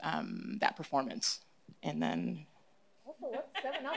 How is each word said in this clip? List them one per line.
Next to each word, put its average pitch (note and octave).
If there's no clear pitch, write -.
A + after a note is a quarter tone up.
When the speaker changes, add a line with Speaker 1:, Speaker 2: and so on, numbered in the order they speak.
Speaker 1:
um, -
that -
performance. C3+
And D#3
then E3
Speaker 2:
Also, C#4
what's D4
seven C#4
up? D#4